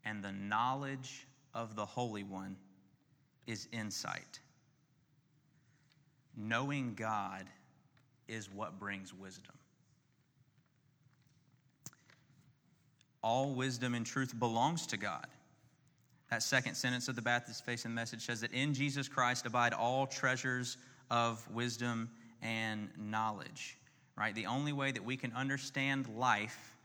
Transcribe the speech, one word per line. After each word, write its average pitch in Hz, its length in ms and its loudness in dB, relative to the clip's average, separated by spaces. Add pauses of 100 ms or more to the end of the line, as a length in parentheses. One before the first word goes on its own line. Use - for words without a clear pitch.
and 107 180 -2
the 98 80 -4
knowledge 127 960 0 (260)
of 113 220 -4
the 104 100 0
Holy 107 380 -2
One 95 320 -6 (920)
is 107 240 -6
insight." - 680 -6 (2000)
Knowing 120 600 0
God 98 520 -2 (800)
is 110 220 -6
what 98 300 -8
brings 98 340 -6
wisdom. 92 420 -14 (3750)
All 131 300 4
wisdom 127 400 2
and 113 120 0
truth 131 340 -2
belongs 123 480 4
to 110 100 -4
God. 95 300 -4 (1040)
That 113 100 0
second 127 340 2
sentence 123 340 0
of 120 60 -2
the 120 60 -2
Baptist 120 440 0
Faith 120 180 -2
and 117 100 -2
Message 117 320 -4
says 113 160 -2
that 117 120 -4
in 143 200 4
Jesus 135 360 0
Christ 123 360 2
abide 120 280 4
all 131 340 4
treasures 127 680 0 (340)
of 117 400 4
wisdom 117 580 0 (320)
and 113 560 -2
knowledge, 107 800 -2 (400)
right? 107 160 2
The 107 120 -2
only 143 260 2
way 139 200 2
that 110 120 -4
we 127 140 0
can 120 160 -4
understand 135 760 0
life 113 760 0